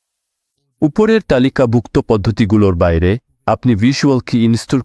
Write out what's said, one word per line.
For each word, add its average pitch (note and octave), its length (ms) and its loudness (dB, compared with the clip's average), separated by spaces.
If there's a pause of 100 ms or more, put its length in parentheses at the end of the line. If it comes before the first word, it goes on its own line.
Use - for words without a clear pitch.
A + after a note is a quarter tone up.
(840)
উপরের G#3+ 400 0 (100)
তালিকাভুক্ত B2+ 600 0 (140)
পদ্ধতিগুলোর G#2 680 0 (100)
বাইরে F2 280 0 (340)
আপনি A#2 280 0
ভিজুয়াল C3 460 0
কি - 160 -6 (120)
ইনস্টল A#2 360 -2